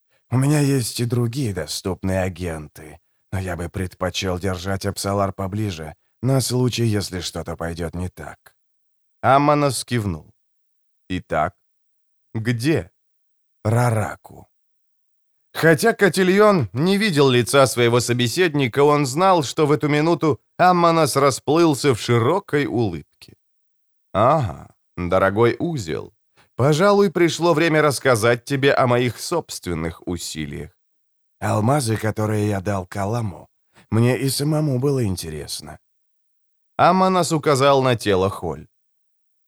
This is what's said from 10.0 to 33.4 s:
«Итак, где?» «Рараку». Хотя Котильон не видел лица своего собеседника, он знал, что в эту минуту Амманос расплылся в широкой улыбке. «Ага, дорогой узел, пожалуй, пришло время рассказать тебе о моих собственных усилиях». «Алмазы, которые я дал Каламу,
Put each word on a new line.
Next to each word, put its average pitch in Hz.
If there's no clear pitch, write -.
«Итак, 82
где?» 113
«Рараку». 107
Хотя 165
Котильон 190
не 180
видел 151
лица 123
своего 120
собеседника, 135
он 147
знал, 170
что 151
в 139
эту 151
минуту 151
Амманос 170
расплылся 143
в 107
широкой 143
улыбке. 90
«Ага, 107
дорогой 95
узел, 80
пожалуй, 190
пришло 170
время 156
рассказать 120
тебе 139
о 131
моих 123
собственных 85
усилиях». 76
«Алмазы, 110
которые 107
я 98
дал 95
Каламу, 101